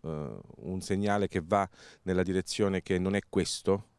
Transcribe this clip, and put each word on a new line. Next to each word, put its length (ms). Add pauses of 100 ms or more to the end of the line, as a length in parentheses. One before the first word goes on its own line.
eh, 340 (200)
un 240
segnale 480
che 120
va 260 (340)
nella 220
direzione 580
che 180
non 160
è 140
questo 680